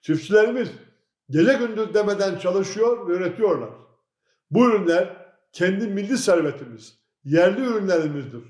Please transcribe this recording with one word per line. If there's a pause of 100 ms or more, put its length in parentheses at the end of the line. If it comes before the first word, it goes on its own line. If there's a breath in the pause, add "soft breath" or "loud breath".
Çiftçilerimiz (600)
gece
gündüz
demeden
çalışıyor
ve
üretiyorlar. (800)
Bu
ürünler (260)
kendi
milli
servetimiz, (260)
yerli
ürünlerimizdir.